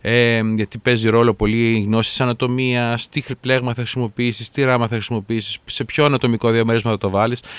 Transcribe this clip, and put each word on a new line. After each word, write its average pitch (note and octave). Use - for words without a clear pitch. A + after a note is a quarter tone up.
ε, A#2
γιατί A2
παίζει A2+
ρόλο A#2
πολύ A2+
η G#2+
γνώση A2
της -
ανατομίας, B2
τι -
χρ-, B2
πλέγμα B2+
θα A#2+
χρησιμοποιήσεις, A#2+
τι C#3
ράμα B2+
θα A2
χρησιμοποιήσεις, A2
σε -
ποιο D3
ανατομικό A#2+
διαμέρισμα A2+
θα G#2
το G2
βάλεις. A2